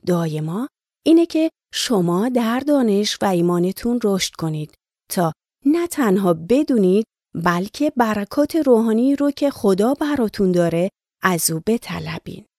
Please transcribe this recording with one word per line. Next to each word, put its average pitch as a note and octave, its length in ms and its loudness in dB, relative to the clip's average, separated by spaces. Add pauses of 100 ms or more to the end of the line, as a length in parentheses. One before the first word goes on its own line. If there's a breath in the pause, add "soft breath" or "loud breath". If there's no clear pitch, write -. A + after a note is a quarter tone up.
دعای E3 340 -2
ما F3+ 280 -6 (380)
اینه E4 200 6
که D#4+ 240 0 (240)
شما F#3 540 0
در A#3+ 320 0
دانش A#3+ 640 0
و - 20 -4
ایمانتون F#3 800 0
رشد G3 300 -2
کنید D#3 400 -8 (360)
تا E3 220 -2 (340)
نه E4+ 200 2
تنها G3 480 2
بدونید، G#3 720 2 (300)
بلکه F3 640 -2
برکات A3 600 0
روحانی A#3+ 600 2
رو C#4+ 140 0
که C#4+ 200 -2
خدا G3+ 440 0
براتون B3 580 0
داره، E3+ 360 0 (340)
از F3 280 0
او D#3+ 160 -6
بطلبین. F3 760 -6 (140)